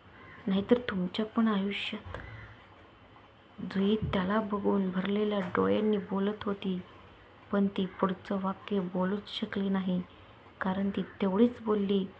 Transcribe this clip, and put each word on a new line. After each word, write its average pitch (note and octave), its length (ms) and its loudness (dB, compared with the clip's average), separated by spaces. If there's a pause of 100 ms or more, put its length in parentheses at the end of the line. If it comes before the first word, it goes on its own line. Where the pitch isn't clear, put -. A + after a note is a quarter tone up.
(460)
नाहीतर G3+ 320 4
तुमच्या F#3+ 460 -2
पण A3+ 240 2
आयुष्यात." G3+ 680 -2 (1400)
जुई G3 340 2
त्याला G#3 440 0
बघून G3+ 500 0
भरलेल्या G3+ 500 0
डोळ्यांनी G3 560 2
बोलत G3 480 -2
होती, F#3+ 380 -4 (680)
पण G3+ 140 4
ती G3 200 0
पुढचं F#3 560 0
वाक्य G3 380 -2
बोलूच F#3 600 -2
शकली G3 280 -2
नाही, F#3 340 0 (580)
कारण G3 300 0
ती G3 120 -2
तेवढीच G3+ 600 2
बोलली G3+ 440 2 (140)